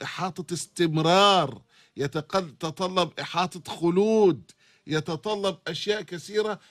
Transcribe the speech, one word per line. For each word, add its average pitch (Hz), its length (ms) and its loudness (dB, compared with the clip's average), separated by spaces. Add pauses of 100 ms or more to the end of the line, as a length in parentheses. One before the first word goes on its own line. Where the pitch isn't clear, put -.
إحاطة 175 520 -8
استمرار، 165 1080 4 (360)
يتق-، 143 400 -4
يتطلب 175 760 -2 (100)
إحاطة 175 540 -6
خلود، 190 640 2 (460)
يتطلب 185 720 -4 (120)
أشياء 202 340 -4
كثيرة 202 560 -4 (120)